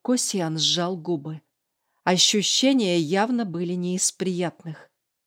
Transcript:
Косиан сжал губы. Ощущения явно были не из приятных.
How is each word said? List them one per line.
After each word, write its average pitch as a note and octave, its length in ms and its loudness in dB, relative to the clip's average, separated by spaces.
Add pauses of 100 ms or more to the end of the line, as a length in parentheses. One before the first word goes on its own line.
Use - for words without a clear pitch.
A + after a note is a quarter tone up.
Косиан F3+ 560 -2
сжал E3+ 380 0
губы. D#3 440 -6 (640)
Ощущения F#3+ 960 2
явно G#3 480 0
были F3 280 -4
не F3+ 220 -2
из - 160 -2
приятных. F3 760 -6 (360)